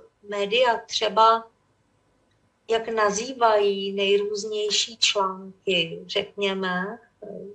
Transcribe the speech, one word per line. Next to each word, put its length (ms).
média 580
třeba, 600
jak 180
nazývají 1040
nejrůznější 1040
články, 1080
řekněme, 920